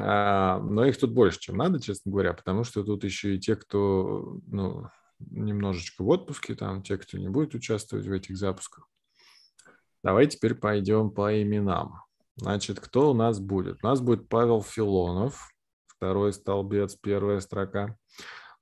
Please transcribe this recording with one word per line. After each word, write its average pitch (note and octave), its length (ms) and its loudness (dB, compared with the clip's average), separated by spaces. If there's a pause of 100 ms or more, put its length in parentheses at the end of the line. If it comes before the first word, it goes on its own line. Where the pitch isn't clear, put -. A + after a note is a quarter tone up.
а, G2+ 600 2
но G#2 260 2
их C3 100 4
тут B2 160 2
больше, A2 280 6
чем - 160 -8
надо, D#3 240 2
честно G2 320 -6
говоря, F#2 220 2
потому F#2+ 280 -2
что A2 220 -4
тут G#2 180 -2
еще G2+ 280 -4
и F#2+ 100 0
те, A2 160 2
кто, G2 880 0
ну, G2 380 -4 (340)
немножечко G2+ 840 -4
в G2 40 0
отпуске, - 460 0
там, F#2+ 300 -6
те, G2+ 140 -6
кто G2 200 -12
не F#2+ 100 -6
будет D3+ 280 -2
участвовать G#2+ 500 -6
в G2 60 -4
этих F#2+ 240 -6
запусках. F#2+ 500 -8 (1160)
Давай G2+ 220 6
теперь A2+ 280 0
пойдем G#2+ 560 2
по G#2 320 0
именам. G2 600 -2 (340)
Значит, G2 440 -4
кто D3 300 4
у C3+ 40 4
нас A2+ 260 2
будет? F#2+ 420 -2
У G2+ 40 0
нас C3 140 4
будет A#2+ 280 2
Павел A#2 340 4
Филонов, G2 840 0 (380)
второй G2 460 0
столбец, G2 640 -2
первая G2+ 440 0
строка. G2+ 560 -4 (640)